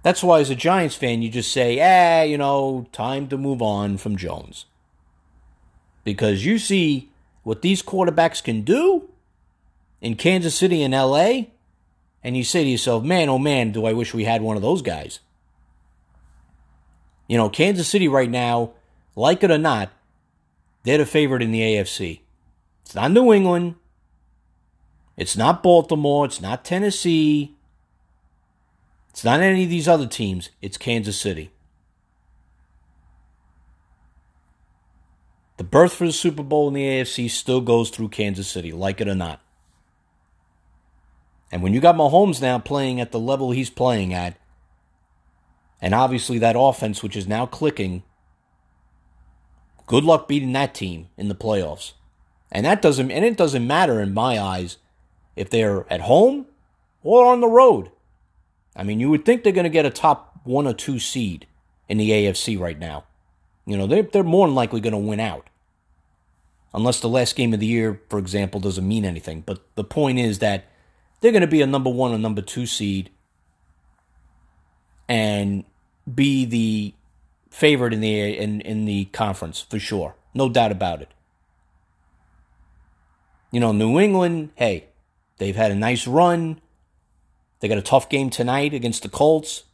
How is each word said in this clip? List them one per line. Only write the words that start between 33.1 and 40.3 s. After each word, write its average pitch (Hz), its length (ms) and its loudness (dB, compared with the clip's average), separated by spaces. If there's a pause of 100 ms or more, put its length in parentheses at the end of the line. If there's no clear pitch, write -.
The - 60 -10
berth 156 300 6
for 175 120 -4
the 165 60 0
Super 147 320 -2
Bowl 147 240 0
in 139 60 -4
the 139 140 -4
A 135 140 0
F 123 60 -4
C 120 200 -6
still 127 340 -2
goes 117 280 2
through 110 200 -8
Kansas 98 380 -4
City, 85 240 -10
like 95 300 -6
it 101 60 -2
or 98 80 -2
not. 85 260 -6 (2000)